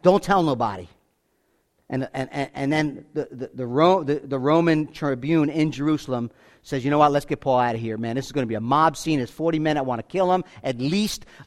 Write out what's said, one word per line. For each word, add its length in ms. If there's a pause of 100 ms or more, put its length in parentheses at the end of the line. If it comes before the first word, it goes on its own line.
"Don't 200
tell 220
nobody." 440 (1000)
And, 240
and, 180
and, 220
and 180
then 400
the, 180
the, 220
the, 140
Ro-, 360
the, 120
the 240
Roman 480
tribune 640
in 220
Jerusalem 580 (320)
says, 240
"You 40
know 60
what? 160
Let's 140
get 160
Paul 160
out 160
of 80
here, 160
man. 180
This 80
is 80
gonna 140
be 80
a 80
mob 340
scene. 220
There's 120
forty 280
men 160
that 100
wanna 180
kill 300
him. 100 (220)
At 140
least, 480 (200)